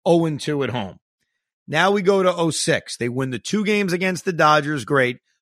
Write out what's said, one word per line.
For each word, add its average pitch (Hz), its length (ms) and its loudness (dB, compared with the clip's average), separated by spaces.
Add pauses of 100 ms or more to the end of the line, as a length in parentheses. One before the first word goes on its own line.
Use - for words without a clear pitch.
oh 165 220 4
and 151 160 -4
two 147 220 -4
at 117 80 -4
home. 98 260 -6 (720)
Now 170 240 2
we 202 100 2
go 190 220 2
to 180 100 2
oh 170 160 0
six. - 480 -2
They 120 100 -2
win 131 220 -4
the 123 80 -6
two 208 260 -4
games 202 300 0
against 180 320 -4
the 190 80 -2
Dodgers, 151 500 2
great, 127 360 0 (220)